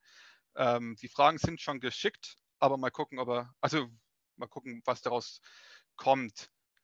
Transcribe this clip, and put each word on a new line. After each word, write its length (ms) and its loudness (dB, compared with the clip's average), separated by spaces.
Ähm, 440 0
die 80 -14
Fragen 300 4
sind 220 -2
schon 200 -6
geschickt, 560 -4
aber 140 6
mal 140 -2
gucken, 280 -6
ob 100 -4
er, 320 -4
also 280 0
mal 100 -8
gucken, 380 -12
was 180 -2
daraus 380 -4
kommt. 520 0